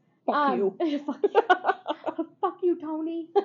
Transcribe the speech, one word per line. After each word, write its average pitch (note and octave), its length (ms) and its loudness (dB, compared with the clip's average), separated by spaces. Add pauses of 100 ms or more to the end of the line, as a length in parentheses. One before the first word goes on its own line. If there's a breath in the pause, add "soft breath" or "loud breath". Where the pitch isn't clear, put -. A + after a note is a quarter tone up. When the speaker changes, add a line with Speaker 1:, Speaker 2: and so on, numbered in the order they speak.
(260)
Speaker 1:
Fuck - 100 0
Speaker 2:
um, C#4+ 220 2
Speaker 1:
you. G3 220 0
Speaker 2:
<laughs> C#4+ 260 -2
fuck C#4+ 180 -6
you. G#4 180 4
<laughs> - 1000 -2
Fuck F#4 220 -2
you, F4 160 0
Tony. D#4+ 480 -8 (180)